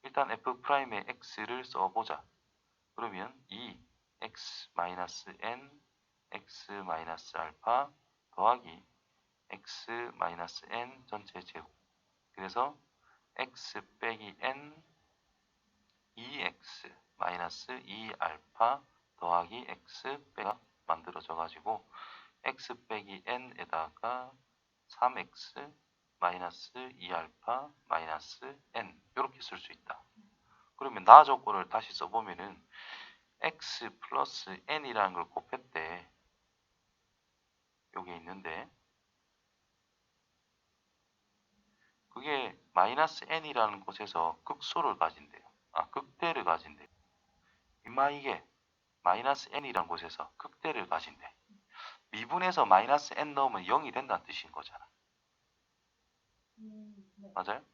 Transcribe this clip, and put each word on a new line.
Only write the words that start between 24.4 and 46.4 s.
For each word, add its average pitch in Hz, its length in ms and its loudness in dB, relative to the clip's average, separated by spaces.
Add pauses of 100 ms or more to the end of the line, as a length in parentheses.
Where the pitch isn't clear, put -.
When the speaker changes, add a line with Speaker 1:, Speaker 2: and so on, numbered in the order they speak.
Speaker 1:
삼 127 300 0
X - 560 -14 (480)
마이너스 87 500 -2 (280)
이 90 120 -10
알파 117 600 -6 (160)
마이너스 82 680 -6 (180)
N 104 280 -10 (160)
요렇게 131 240 -4
쓸 - 160 -12
수 - 140 -16
있다. - 320 -16 (720)
그러면 117 280 -8
나 131 200 12
조건을 107 440 2
다시 - 260 -4
써보면은 95 720 -6 (760)
X - 480 -6 (100)
플러스 - 680 -6
N이라는 120 460 0
걸 87 160 -4
곱했대. 85 800 -8 (1900)
요게 90 220 -10
있는데 87 520 -12 (3500)
그게 131 460 -6 (180)
마이너스 127 540 2
N이라는 123 520 -2
곳에서 85 640 -4
극소를 - 540 -2
가진대요. 78 440 -4 (300)
아, 82 180 -2
극대를 139 540 -4